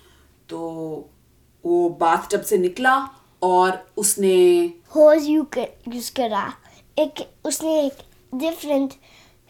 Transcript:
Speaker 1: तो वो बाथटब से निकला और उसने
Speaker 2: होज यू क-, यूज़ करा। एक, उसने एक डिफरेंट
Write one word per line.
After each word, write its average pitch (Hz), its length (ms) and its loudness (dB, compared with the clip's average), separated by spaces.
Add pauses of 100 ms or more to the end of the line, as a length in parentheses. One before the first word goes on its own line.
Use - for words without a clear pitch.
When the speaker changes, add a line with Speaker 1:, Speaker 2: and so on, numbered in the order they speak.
(500)
Speaker 1:
तो 165 160 -12 (1000)
वो 175 240 2
बाथटब 165 520 0
से 208 160 0
निकला 254 520 0 (320)
और 185 560 0
उसने 185 680 4 (300)
Speaker 2:
होज 302 300 6
यू 302 180 2
क-, 247 320 -8 (180)
यूज़ 240 200 -12
करा। 226 400 -4 (460)
एक, 302 340 -4 (120)
उसने 311 360 -2
एक 277 160 -2 (380)
डिफरेंट 285 580 -4 (560)